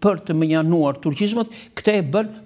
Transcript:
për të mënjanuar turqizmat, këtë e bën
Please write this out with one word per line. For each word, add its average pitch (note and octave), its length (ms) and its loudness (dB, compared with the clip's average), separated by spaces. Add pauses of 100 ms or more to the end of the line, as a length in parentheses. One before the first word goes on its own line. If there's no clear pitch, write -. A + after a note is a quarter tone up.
për F#3+ 260 2
të D#3+ 100 -2
mënjanuar D#3+ 640 2
turqizmat, G#3 480 -2 (260)
këtë G#3+ 220 2
e E3+ 140 0
bën G#3+ 180 0 (160)